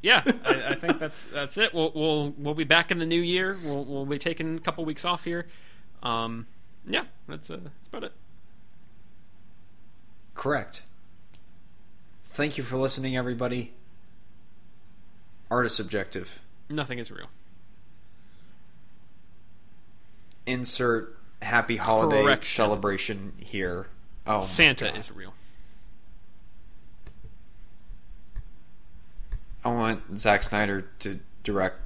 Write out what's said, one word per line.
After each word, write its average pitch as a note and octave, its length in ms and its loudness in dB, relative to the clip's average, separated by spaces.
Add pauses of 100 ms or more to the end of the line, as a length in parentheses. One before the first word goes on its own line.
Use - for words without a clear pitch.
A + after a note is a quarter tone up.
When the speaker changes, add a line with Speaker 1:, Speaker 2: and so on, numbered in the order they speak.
Speaker 1:
yeah, A#3 200 10 (220)
I, C3+ 280 4
I - 20 6
think E3+ 240 2
that's, D#3 340 -4
that's C#3 240 -2
it. G#3+ 160 6
We'll, D#3+ 220 4
we'll, D3+ 420 4
we'll D3 180 0
be D#3 100 2
back D#3+ 260 6
in F3+ 80 4
the E3 80 2
new E3 160 6
year. F#3 420 2
We'll, C#3+ 220 0
we'll C#3 180 -2
be C#3+ 140 0
taking D#3+ 400 0
a - 20 -6
couple E3 240 0
weeks D#3 220 -2
off F3 180 0
here. E3+ 220 -2 (560)
Um, A2+ 440 0 (400)
yeah, C#4+ 180 2 (220)
that's, D3 220 -6
uh, D#3+ 140 -6
that's - 260 -8
about - 160 -6
it. - 80 -6 (2250)
Speaker 2:
Correct. - 480 -2 (1400)
Thank D3 320 0
you C3+ 60 -2
for B2+ 120 -2
listening, C3 400 2
everybody. B2 560 0 (1800)
Art A#2+ 140 6
is A2+ 100 2
subjective. F#2+ 640 -2 (300)
Speaker 1:
Nothing C3 300 -2
is A2+ 120 -6
real. - 180 -8 (3250)
Speaker 2:
Insert B2 720 2 (220)
happy A2+ 360 4
holiday A2 460 6
Speaker 1:
Correction. C#3 320 6 (100)
Speaker 2:
celebration G2+ 720 2
here. F#2 500 -2 (400)
Oh G#2+ 100 6
my F#2+ 60 4
Speaker 1:
Santa C3 460 8
Speaker 2:
God. - 60 -4
Speaker 1:
is G#2 140 -4
real. G2 240 -6 (4000)
Speaker 2:
I A#2+ 40 4
want A2+ 500 2
Zack G#2 240 8
Snyder G2+ 460 2 (120)
to G2 200 -2 (240)
direct F#2+ 420 4